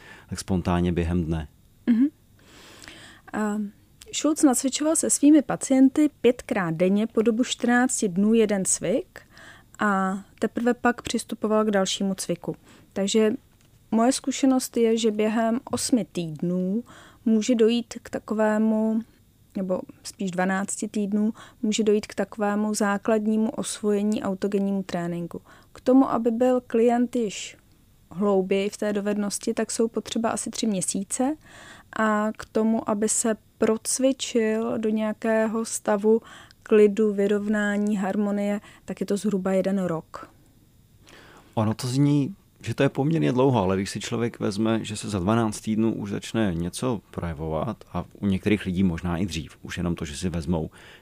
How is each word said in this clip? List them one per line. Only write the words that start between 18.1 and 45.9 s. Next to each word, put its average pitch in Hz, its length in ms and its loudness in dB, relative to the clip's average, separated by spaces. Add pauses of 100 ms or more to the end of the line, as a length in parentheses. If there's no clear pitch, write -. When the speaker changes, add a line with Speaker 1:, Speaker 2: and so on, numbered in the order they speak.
Speaker 2:
takovému, 220 880 0 (560)
nebo 185 240 -2 (220)
spíš - 280 -6
dvanácti 190 580 -2
týdnů, 208 440 0 (300)
může 214 200 0
dojít 214 240 2
k - 80 -16
takovému 208 600 -2
základnímu 220 760 0
osvojení 208 720 -2
autogennímu 196 600 -2
tréninku. 175 600 -6 (300)
K - 80 -20
tomu, 262 300 6
aby 226 200 0
byl 254 360 2
klient 240 500 2
již - 400 -6 (540)
hlouběji 196 600 0
v - 60 -16
té 208 160 -2
dovednosti, 208 600 -2
tak 220 160 -4
jsou 233 180 0
potřeba - 420 -4
asi - 200 -6
tři - 160 -4
měsíce 214 680 -2 (560)
a 214 360 0 (100)
k - 60 -14
tomu, 226 460 0
aby 214 180 0
se 226 260 0 (240)
procvičil 226 1200 0
do 220 100 -2
nějakého 220 760 0
stavu 214 580 2 (400)
klidu, 208 500 4
vyrovnání, 208 840 0
harmonie, 202 640 -2 (240)
tak - 160 -10
je 196 60 -4
to 202 100 -2
zhruba 190 360 -2
jeden 190 320 2
rok. - 460 -6 (1200)
Speaker 1:
Ono 110 200 0
to - 120 -8
zní, 143 480 2 (280)
že 113 120 -6
to - 80 0
je 139 60 4
poměrně 147 440 0
dlouho, 127 300 4
ale 95 140 2
když 98 140 -2
si 110 100 -8
člověk 117 400 -4
vezme, 110 440 -2
že 104 120 -10
se 107 140 -10
za 101 80 -2
dvanáct 107 420 0
týdnů 110 340 0